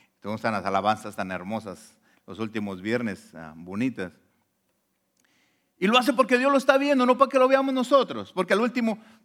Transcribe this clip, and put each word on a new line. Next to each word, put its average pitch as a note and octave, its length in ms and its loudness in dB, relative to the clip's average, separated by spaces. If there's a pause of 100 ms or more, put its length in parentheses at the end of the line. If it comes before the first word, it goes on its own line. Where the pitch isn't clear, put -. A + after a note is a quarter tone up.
(140)
Entonces G#2+ 220 -10
están A2+ 160 -4
las G2 120 -6
alabanzas G2+ 520 -2
tan F#2+ 160 -6
hermosas F#2+ 680 -10 (280)
los F#2 120 -14
últimos G#2 420 -8
viernes, A2 540 -6
ah, D#2+ 220 -16
bonitas. G2 560 -6 (1600)
Y F#3 120 0
lo A#3+ 100 4
hace B3 140 2
porque B3 260 2
Dios C4+ 140 4
lo C#4 60 4
está C4+ 200 4
viendo, C#4 260 2
no B3+ 140 2
para C4+ 100 4
que C#4 120 0
lo C4 80 6
veamos C4+ 260 2
nosotros. A#3+ 580 0
Porque F#3 200 -2
al G3 80 2
último, A#3 420 -2 (220)